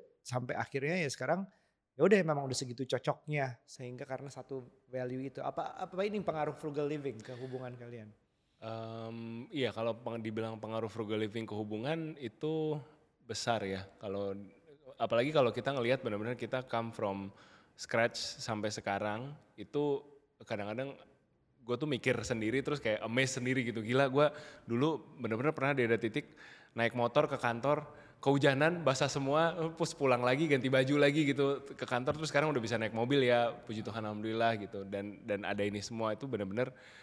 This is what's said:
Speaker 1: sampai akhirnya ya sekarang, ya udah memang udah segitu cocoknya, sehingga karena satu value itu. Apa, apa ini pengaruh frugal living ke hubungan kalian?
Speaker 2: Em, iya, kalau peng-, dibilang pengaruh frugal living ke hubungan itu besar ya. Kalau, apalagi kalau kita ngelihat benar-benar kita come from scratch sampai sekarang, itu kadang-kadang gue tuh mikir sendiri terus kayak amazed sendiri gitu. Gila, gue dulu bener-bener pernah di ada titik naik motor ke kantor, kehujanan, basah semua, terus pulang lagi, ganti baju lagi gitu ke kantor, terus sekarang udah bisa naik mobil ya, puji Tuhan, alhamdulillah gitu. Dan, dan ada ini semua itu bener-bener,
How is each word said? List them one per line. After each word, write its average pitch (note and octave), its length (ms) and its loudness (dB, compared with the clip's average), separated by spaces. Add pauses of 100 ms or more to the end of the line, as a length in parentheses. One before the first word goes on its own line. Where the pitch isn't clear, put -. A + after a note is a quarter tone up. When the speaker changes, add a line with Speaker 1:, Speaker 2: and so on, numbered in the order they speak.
(220)
Speaker 1:
sampai B2 320 -4
akhirnya C#3 460 -2
ya D3 80 0
sekarang, E3+ 400 -2 (480)
ya C3+ 80 4
udah G3+ 160 8
memang D3+ 240 2
udah B2+ 100 -2
segitu B2+ 300 -4
cocoknya, C3+ 800 -2
sehingga B2+ 400 -12
karena C3 240 -8
satu C3 400 -10 (180)
value B2+ 400 -6
itu. C3+ 140 -10
Apa, C#3+ 340 -4
apa F#3 300 -4
ini G#3 160 -2
pengaruh D3+ 340 0
frugal D3 320 -2
living C#3+ 320 -4
ke A#2 160 -12
hubungan B2+ 400 -8
kalian? A#2 380 -14 (480)
Speaker 2:
Em, A2+ 880 -8
iya, C3 240 0
kalau A2+ 240 -2
peng-, A#2 240 -6
dibilang A2 400 -4
pengaruh A2 320 -4
frugal A2 240 -2
living A2 320 -2
ke G#2+ 80 -6
hubungan B2+ 640 -4
itu D#3 560 -2 (480)
besar A2 400 0
ya. F#2+ 320 -4
Kalau, G2 400 -4 (640)
apalagi A#2 320 2
kalau C3+ 160 6
kita A2+ 240 -2
ngelihat C3 320 2
benar-benar A2 320 -2
kita B2 320 -4
come A2+ 240 -2
from G2 400 -4 (400)
scratch - 480 0
sampai G#2+ 480 -4
sekarang, G#2 640 -4 (240)
itu C#3+ 480 -2 (400)
kadang-kadang A2+ 480 -6 (680)
gue A#2+ 160 -2
tuh D3 100 -2
mikir B2+ 380 2
sendiri A2+ 400 0
terus D3 160 -2
kayak G#2+ 200 0
amazed C3 400 0
sendiri B2+ 240 0
gitu. A2+ 160 -4
Gila, B2+ 320 4
gue C#3+ 140 6 (420)
dulu C3+ 480 0
bener-bener A#2+ 400 -2
pernah C3+ 160 2
di B2 160 4
ada A2+ 80 6
titik A2+ 400 -2 (360)
naik A#2 200 2
motor B2 360 4
ke C#3 80 -2
kantor, C3 480 0 (340)
kehujanan, C#3+ 640 4
basah C3+ 240 4
semua, D3+ 480 2 (160)
terus E3 240 -2
pulang B2+ 240 6
lagi, B2+ 240 4
ganti C3+ 240 4
baju C3 320 4
lagi C#3+ 300 6
gitu C#3 340 2
ke - 240 -8
kantor, C#3 320 0
terus D#3 80 -4
sekarang D3+ 240 4
udah C3+ 80 2
bisa A2 160 -2
naik A2 160 0
mobil B2 320 4
ya, A#2+ 300 4
puji A2 260 -8
Tuhan, G#2+ 240 -6
alhamdulillah A2 560 0
gitu. G2 240 -8
Dan, G2+ 400 -8
dan G2+ 220 -2
ada G2+ 180 0
ini G#2 160 -2
semua A2 320 -2
itu C3+ 160 -6
bener-bener, G#2+ 400 -2 (340)